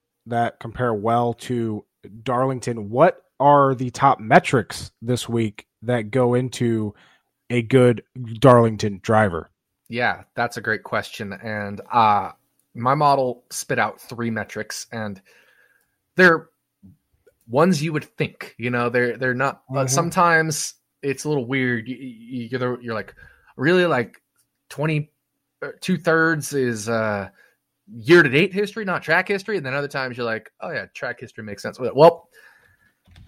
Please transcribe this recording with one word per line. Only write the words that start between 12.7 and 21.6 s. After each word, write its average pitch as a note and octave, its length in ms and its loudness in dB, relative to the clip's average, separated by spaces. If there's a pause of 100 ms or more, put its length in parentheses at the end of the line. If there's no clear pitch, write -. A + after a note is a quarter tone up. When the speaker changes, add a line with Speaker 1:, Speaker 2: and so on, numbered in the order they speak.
Speaker 2:
my B2 200 -2
model C#3 560 0
spit - 280 -6
out G#2+ 220 -4
three A#2 300 -8
metrics, - 600 -10
and G#2+ 300 -12 (960)
they're E3+ 320 4 (960)
ones D3 360 2
you D#3+ 100 -2
would D3 120 -4
think, - 540 -10
you A#2 120 -6
know, A#2+ 180 -2
they're, A#2+ 280 0
they're B2+ 180 -2
not, C3 360 -4
uh, C3 40 -6
Speaker 1:
Mm-hmm. C3 140 -2
Speaker 2:
sometimes E3 840 0 (260)
it's C#3 240 -6
a D3+ 40 -6
little C#3+ 160 -2
weird. B2 420 -2